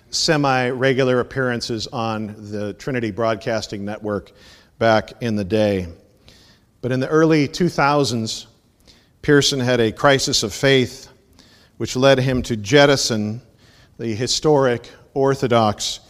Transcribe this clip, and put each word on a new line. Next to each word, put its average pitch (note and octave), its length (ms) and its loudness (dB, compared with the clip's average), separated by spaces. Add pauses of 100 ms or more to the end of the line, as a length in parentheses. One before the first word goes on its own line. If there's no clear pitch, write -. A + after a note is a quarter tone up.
(120)
semi-regular C3 1080 0
appearances A#2+ 680 -4
on A2 460 -6 (180)
the G#2 240 -6
Trinity A#2+ 360 -6
Broadcasting A2 720 -4
Network G#2 480 -6 (480)
back A2 400 2
in A#2 160 -4
the G#2 80 -2
day. G2 440 0 (920)
But B2 140 -4
in C3 80 0
the C3 80 -4
early D#3 400 4
two - 180 -2
thousands, C#3 800 -2 (760)
Pearson C#3+ 380 2
had B2 220 2
a A2 100 2
crisis C3+ 520 2
of G2+ 100 -6
faith, C3+ 560 0 (640)
which A#2 220 -8
led C3 220 6
him B2+ 240 -2
to B2 120 -4
jettison A#2 880 2 (560)
the A#2 180 -6
historic, C3 760 0 (240)
orthodox B2 840 0 (100)